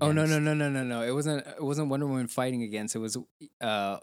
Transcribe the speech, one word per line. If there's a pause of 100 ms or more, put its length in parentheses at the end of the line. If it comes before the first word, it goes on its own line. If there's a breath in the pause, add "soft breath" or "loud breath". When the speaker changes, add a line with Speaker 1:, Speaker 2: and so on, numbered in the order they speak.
Speaker 1:
Oh,
no,
no,
Speaker 2:
against
Speaker 1:
no,
no,
no,
no!
It
wasn't,
it
wasn't
Wonder
Woman
fighting
against.
It
was, (440)
uh,